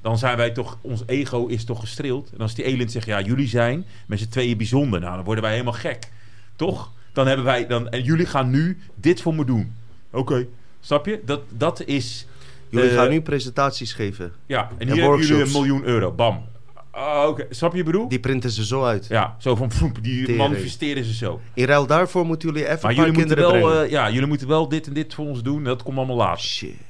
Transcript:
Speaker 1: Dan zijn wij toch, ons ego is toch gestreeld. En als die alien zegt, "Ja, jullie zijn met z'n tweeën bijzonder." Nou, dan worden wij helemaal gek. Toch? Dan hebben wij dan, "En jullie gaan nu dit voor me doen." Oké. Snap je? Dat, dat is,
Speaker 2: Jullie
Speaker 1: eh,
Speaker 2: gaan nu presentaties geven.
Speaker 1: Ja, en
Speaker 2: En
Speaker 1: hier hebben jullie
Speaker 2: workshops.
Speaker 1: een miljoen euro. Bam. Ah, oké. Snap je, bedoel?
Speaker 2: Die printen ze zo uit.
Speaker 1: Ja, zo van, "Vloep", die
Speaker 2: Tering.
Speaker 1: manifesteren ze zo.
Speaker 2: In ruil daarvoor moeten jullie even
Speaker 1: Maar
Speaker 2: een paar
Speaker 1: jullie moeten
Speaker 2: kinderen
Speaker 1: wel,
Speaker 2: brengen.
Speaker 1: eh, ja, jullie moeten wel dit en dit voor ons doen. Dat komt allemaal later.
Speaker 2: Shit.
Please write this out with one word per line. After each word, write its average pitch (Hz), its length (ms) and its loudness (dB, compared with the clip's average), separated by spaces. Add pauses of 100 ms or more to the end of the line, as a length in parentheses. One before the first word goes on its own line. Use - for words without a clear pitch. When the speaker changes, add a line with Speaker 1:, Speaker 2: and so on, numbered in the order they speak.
Speaker 1:
Dan 113 180 0
zijn 123 180 2
wij 117 140 2
toch, 117 300 -6
ons 120 260 -6
ego 127 400 -2
is 117 180 -4
toch 113 160 -6
gestreeld. 135 520 -6
En - 60 -14
als 110 160 -4
die - 120 -6
alien 123 240 0
zegt, 117 160 -6
"Ja, 104 140 0
jullie 123 280 0
zijn 120 360 2 (220)
met 104 120 -2
z'n 110 100 -4
tweeën 120 280 0
bijzonder." 110 440 2
Nou, 90 160 -6
dan 92 80 -6
worden 110 180 0
wij 107 100 0
helemaal 120 200 -2
gek. - 380 -8 (460)
Toch? - 340 -2 (220)
Dan 135 140 4
hebben 135 180 2
wij 127 220 2
dan, 120 220 0
"En 123 140 -4
jullie 160 240 2
gaan 131 240 0
nu 165 280 2 (160)
dit 170 260 2
voor 165 140 -2
me 156 100 0
doen." 113 280 0 (400)
Oké. 127 340 0 (340)
Snap 147 260 0
je? 214 180 -4
Dat, 143 240 -2
dat 147 360 -2
is, - 420 -4 (420)
Speaker 2:
Jullie 123 220 4
Speaker 1:
eh, 120 60 4
Speaker 2:
gaan 123 140 6
nu 160 100 4
presentaties 139 720 -2
geven. 95 400 -6 (140)
Speaker 1:
Ja, 131 140 0
en - 180 -6
Speaker 2:
En 123 140 0
Speaker 1:
hier 165 100 4
hebben 143 160 8
jullie 151 160 6
Speaker 2:
workshops. 143 200 4
Speaker 1:
een 143 60 4
miljoen 139 240 2
euro. 104 280 2
Bam. 113 320 2 (460)
Ah, 147 380 2
oké. 151 220 -2
Snap 165 240 0
je, 180 80 0
bedoel? 185 260 2
Speaker 2:
Die 127 120 0
printen 127 300 0
ze 107 160 -2
zo 131 180 0
uit. 110 240 0
Speaker 1:
Ja, - 300 0
zo 127 180 2
van, 120 160 0
"Vloep", 139 300 2
die 123 180 -2
Speaker 2:
Tering. 123 180 0
Speaker 1:
manifesteren 143 640 0
ze 113 100 -2
zo. 104 260 -4 (140)
Speaker 2:
In 123 100 4
ruil 143 220 4
daarvoor 170 400 2
moeten 165 220 -2
jullie 151 200 -2
even 160 140 0
Speaker 1:
Maar 107 80 2
Speaker 2:
een 123 60 4
paar 160 100 6
Speaker 1:
jullie 160 120 4
moeten 156 180 4
Speaker 2:
kinderen 175 240 6
Speaker 1:
wel, 160 100 6
Speaker 2:
brengen. 156 160 4
Speaker 1:
eh, - 40 -2
ja, 127 200 2
jullie 131 180 2
moeten 139 200 -2
wel 156 200 2
dit 156 180 -2
en 139 60 -8
dit 151 220 -4
voor 151 120 -6
ons 131 160 -6
doen. 143 220 -2
Dat 123 180 -2
komt 135 140 -6
allemaal 131 200 -2
later. 92 280 2
Speaker 2:
Shit. - 300 -8 (160)